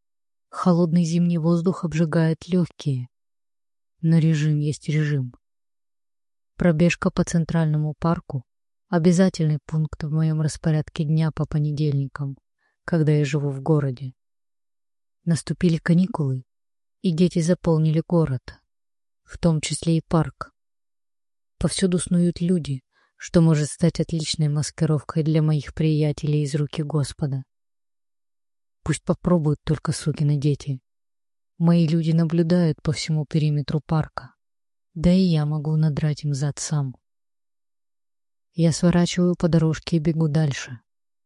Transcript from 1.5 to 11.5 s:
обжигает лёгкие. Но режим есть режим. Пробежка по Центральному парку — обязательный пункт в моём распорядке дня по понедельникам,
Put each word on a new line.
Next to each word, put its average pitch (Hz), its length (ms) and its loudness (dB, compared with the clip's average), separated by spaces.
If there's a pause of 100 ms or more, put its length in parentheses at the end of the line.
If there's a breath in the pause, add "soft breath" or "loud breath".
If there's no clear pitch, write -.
обжигает 160 640 -2
лёгкие. 151 600 -2 (920)
Но 165 160 4
режим 151 440 2
есть 147 280 -4
режим. 147 460 -2 (1200)
Пробежка 170 540 2
по - 120 -2
Центральному 156 760 0
парку — 165 460 -4 (440)
обязательный 170 760 2
пункт 156 380 -4
в 151 60 -4
моём 156 300 0
распорядке 156 640 -2
дня 156 280 0
по 156 120 -4
понедельникам, 143 960 -2 (460)